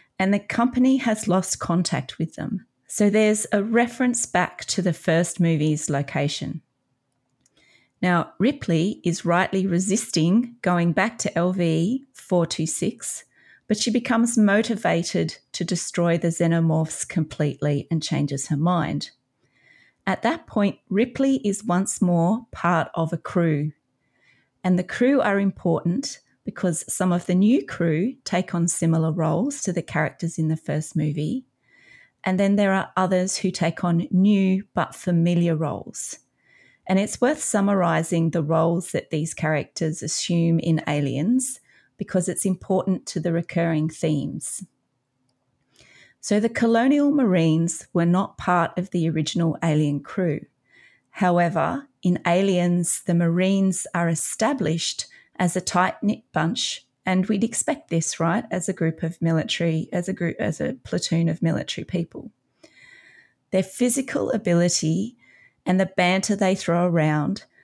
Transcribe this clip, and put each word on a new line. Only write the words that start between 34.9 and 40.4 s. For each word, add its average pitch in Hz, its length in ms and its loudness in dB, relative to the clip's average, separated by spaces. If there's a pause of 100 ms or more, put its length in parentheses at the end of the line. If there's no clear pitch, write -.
familiar 170 600 2
roles. - 640 -6 (680)
And 190 140 2
it's 208 220 -4
worth 277 200 2
summarising 170 920 2
the 160 120 0
roles 165 480 0
that - 180 -4
these 156 240 -4
characters 156 720 -4
assume 165 560 0